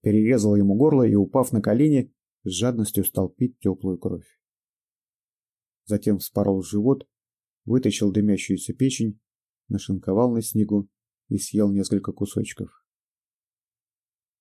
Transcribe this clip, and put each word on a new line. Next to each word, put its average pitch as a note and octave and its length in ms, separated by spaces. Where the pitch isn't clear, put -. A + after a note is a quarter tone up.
перерезал G#2+ 520
ему G2+ 200
горло C#3 280
и, A2 120
упав G#2 380
на G#2+ 100
колени, C3 500
с F#2 60
жадностью G#2 540
стал F#2+ 260
пить B2+ 280
тёплую F#2 400
кровь. F2+ 280
Затем G#2 320
вспорол G2 440
живот, A2 460
вытащил A2 480
дымящуюся G2+ 640
печень, B2+ 440
нашинковал G2+ 640
на A2+ 80
снегу G#2 440
и G#2 100
съел G2+ 340
несколько G2 400
кусочков. - 580